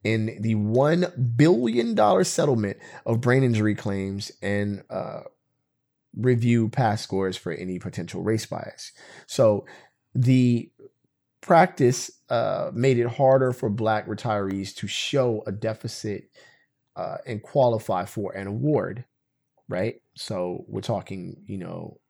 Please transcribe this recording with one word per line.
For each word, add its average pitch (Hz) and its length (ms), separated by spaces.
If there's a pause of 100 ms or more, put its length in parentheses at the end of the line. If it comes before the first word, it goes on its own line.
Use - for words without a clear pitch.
in 110 380
the 113 140
one 127 800
billion 143 600
dollar 110 280
settlement 127 540 (280)
of 113 160
brain 123 220
injury 107 320
claims 98 560 (100)
and, 101 480
uh, - 320 (960)
review 117 520
past 110 340
scores 95 340
for 87 160
any 92 260
potential 90 420
race 110 240
bias. - 460 (360)
So 104 380 (480)
the 123 560 (680)
practice, 165 720 (180)
uh, 110 440
made 123 260
it 120 80
harder 131 460
for 123 160
Black 107 380
retirees 98 680
to 104 120
show 123 600
a 113 40
deficit, 110 800 (680)
uh, - 300
and 110 160
qualify 113 640
for 98 280
an 95 140
award, 117 580 (640)
right? 98 320 (140)
So 90 520
we're 104 140
talking, 95 680
you 98 100
know 87 420 (100)